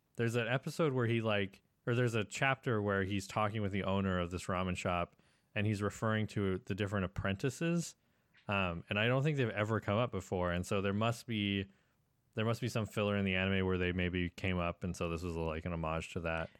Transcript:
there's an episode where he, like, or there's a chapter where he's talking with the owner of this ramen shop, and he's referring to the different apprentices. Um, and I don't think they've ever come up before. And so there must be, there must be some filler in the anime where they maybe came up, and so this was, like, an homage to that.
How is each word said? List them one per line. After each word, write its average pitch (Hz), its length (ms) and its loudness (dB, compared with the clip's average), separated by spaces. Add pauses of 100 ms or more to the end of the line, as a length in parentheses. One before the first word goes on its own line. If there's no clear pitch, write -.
(160)
there's 117 180 0
an 117 140 0
episode 139 440 0
where 127 140 2
he, 117 140 2
like, 101 400 0 (260)
or 123 80 0
there's 120 220 2
a 104 80 2
chapter 131 580 0
where 98 220 2
he's 95 240 -2
talking 107 340 0
with 98 80 0
the 95 140 0
owner 95 340 2
of 87 140 0
this 90 140 -6
ramen 92 300 0
shop, 87 380 -2 (400)
and 104 120 0
he's 104 160 0
referring 107 460 0
to 95 380 0
the 104 80 -4
different 98 300 0
apprentices. 143 920 -2 (540)
Um, 92 400 0
and 101 100 0
I 110 80 4
don't 131 160 4
think 151 140 2
they've 127 140 2
ever 107 300 0
come 104 180 2
up 120 140 2
before. 90 400 0
And 90 140 0
so 101 140 2
there 98 120 2
must 113 340 0
be, 101 400 0 (680)
there 110 100 0
must 117 160 0
be 120 80 -2
some 107 180 -2
filler 101 300 0
in 98 80 2
the 95 120 2
anime 95 300 2
where 92 120 2
they 90 140 2
maybe 90 380 0
came 92 280 -2
up, 85 260 -2
and 85 120 -4
so 87 140 -2
this 82 120 -4
was, 85 140 -4
like, 80 300 -4
an 87 60 -4
homage 80 420 -4
to 92 60 -4
that. 82 280 -4 (120)